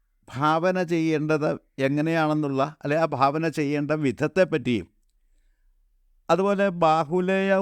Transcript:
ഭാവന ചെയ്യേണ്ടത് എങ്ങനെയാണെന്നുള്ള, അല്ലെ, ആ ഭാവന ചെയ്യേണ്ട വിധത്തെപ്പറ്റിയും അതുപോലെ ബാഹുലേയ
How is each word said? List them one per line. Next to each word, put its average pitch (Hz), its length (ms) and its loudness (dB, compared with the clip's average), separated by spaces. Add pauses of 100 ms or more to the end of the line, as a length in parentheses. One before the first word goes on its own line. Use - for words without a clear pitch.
(280)
ഭാവന 165 540 0
ചെയ്യേണ്ടത് 156 680 0 (280)
എങ്ങനെയാണെന്നുള്ള, 147 840 0 (160)
അല്ലെ, 143 180 -2
ആ 160 100 2
ഭാവന 147 420 0
ചെയ്യേണ്ട 147 500 -2
വിധത്തെപ്പറ്റിയും 139 920 0 (1400)
അതുപോലെ 196 380 2 (120)
ബാഹുലേയ 180 840 0